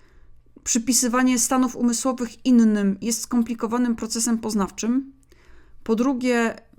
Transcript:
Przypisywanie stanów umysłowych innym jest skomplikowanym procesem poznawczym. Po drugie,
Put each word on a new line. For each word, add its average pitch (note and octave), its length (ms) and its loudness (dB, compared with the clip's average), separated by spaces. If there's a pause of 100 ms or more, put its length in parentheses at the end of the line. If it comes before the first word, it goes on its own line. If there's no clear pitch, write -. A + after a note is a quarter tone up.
(640)
Przypisywanie B3 760 2
stanów B3+ 360 0
umysłowych A#3+ 720 -2
innym G#3 560 4
jest A3+ 200 -4
skomplikowanym A#3 760 -2
procesem A3+ 420 -2
poznawczym. A3 760 -2 (720)
Po A3+ 120 0
drugie, A#3+ 600 0 (240)